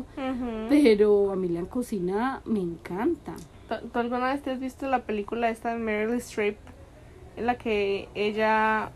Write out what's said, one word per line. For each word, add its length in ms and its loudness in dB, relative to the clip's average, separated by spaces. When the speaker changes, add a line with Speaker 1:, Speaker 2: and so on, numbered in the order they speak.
Speaker 1:
Ujú. 540 -4
Speaker 2:
pero 600 6
a 60 -2
mí 140 -2
la 140 -2
cocina 800 -2
me 140 0
encanta. 760 -4
Speaker 1:
¿Tú, 200 -6
tú 100 -4
alguna 340 0
vez 80 -2
te 120 -6
has 60 -4
visto 300 -6
la 140 2
película 480 -2
esta 240 -4
de 40 -4
Meryl 380 0
Streep, 400 -2
en 80 -6
la 140 0
que 560 -2
ella 800 2